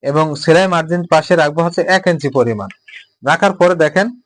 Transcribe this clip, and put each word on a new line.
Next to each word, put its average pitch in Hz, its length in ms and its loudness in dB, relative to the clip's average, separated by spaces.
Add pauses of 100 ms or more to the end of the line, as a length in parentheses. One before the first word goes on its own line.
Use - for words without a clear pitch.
এবং 143 220 0 (120)
সেলাই 165 300 2
মার্জিন 175 440 -2
পাশে 160 260 2
রাখবো 151 260 0
হচ্ছে 170 200 -2
এক 185 240 0
ইঞ্চি 151 220 -2
পরিমাণ। 117 400 -2 (560)
রাখার 165 280 2
পরে 180 220 2
দেখেন 160 320 0 (200)